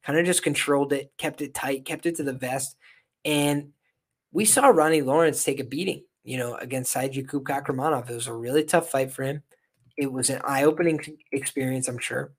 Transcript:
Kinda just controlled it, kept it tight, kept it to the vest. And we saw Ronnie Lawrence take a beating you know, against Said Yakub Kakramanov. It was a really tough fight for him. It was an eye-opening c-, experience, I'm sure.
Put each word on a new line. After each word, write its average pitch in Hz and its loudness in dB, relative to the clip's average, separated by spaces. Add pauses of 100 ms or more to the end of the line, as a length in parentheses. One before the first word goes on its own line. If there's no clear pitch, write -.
Kinda 160 2
just 175 2
controlled 143 0
it, 139 -4
kept 151 -6
it 131 -10
tight, 135 -4
kept 160 -6
it 165 -2
to 151 -6
the 139 -4
vest. 131 -6 (480)
And 147 0 (600)
we 190 2
saw 277 6
Ronnie 160 6
Lawrence 147 2
take 135 -2
a 117 -4
beating 147 -6 (220)
you 131 -6
know, 120 -4
against 127 -6
Said 135 -2
Yakub 139 -6
Kakramanov. 139 -2
It 120 -8
was 120 -6
a 117 -8
really 123 2
tough 165 0
fight 135 0
for 135 -6
him. 143 -4 (540)
It 139 -2
was 127 0
an 131 -4
eye-opening 156 2
c-, - -16 (140)
experience, 131 -2
I'm 123 -6
sure. 131 -6